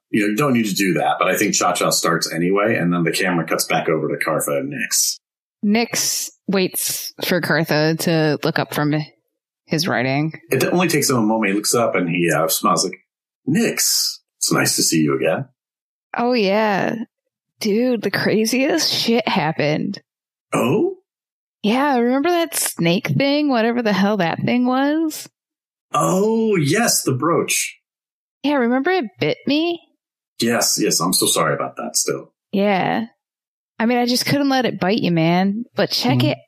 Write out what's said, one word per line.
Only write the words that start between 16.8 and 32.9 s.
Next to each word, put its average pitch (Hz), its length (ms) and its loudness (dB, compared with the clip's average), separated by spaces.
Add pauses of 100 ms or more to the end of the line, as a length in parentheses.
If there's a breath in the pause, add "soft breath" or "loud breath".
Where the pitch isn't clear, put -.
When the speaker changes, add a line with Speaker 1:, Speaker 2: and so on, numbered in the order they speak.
Speaker 2:
Dude, 226 440 0
the 202 80 -2
craziest 247 840 0
shit - 340 0
happened. 160 720 -2 (540)
Speaker 1:
Oh? 349 440 0 (680)
Speaker 2:
Yeah, 254 340 2
remember 262 320 2
that 339 260 0
snake - 520 0
thing? 277 420 0
Whatever 233 320 0
the 208 120 0
hell 202 240 2
that 165 260 0
thing 247 240 0
was? 294 600 -2 (640)
Speaker 1:
Oh, 202 640 2
yes, 170 460 2
the 131 120 0
brooch. 139 640 -2 (680)
Speaker 2:
Yeah, 285 120 0
remember 262 360 2
it 359 140 0 (140)
bit 147 280 -2
me? 330 340 0 (580)
Speaker 1:
Yes, 113 400 0
yes, 90 200 0
I'm 87 140 0
so - 120 0
sorry 76 300 0
about - 220 -8
that 76 180 -10
still. - 360 -4 (200)
Speaker 2:
Yeah. 202 540 0 (720)